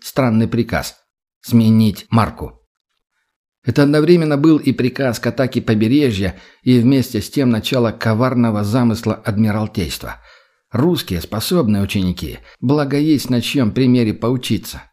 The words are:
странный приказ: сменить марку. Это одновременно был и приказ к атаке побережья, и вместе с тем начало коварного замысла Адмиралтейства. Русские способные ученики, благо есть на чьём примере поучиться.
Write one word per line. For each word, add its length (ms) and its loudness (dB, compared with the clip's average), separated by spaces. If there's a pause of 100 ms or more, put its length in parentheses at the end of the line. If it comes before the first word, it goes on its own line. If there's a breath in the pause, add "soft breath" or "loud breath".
странный 480 0
приказ: 480 -4 (440)
сменить 680 2
марку. 500 -2 (1040)
Это 180 0
одновременно 560 4
был 200 4
и 160 0
приказ 460 -2
к 60 -8
атаке 340 -2
побережья, 760 0 (260 loud breath)
и 160 4
вместе 420 2
с 120 -8
тем 180 0
начало 420 0
коварного 720 0
замысла 520 0
Адмиралтейства. 1000 -4 (540 soft breath)
Русские 500 -2
способные 600 0
ученики, 580 -4 (200 loud breath)
благо 400 0
есть 320 0
на 100 0
чьём 300 -2
примере 420 2
поучиться. 800 -6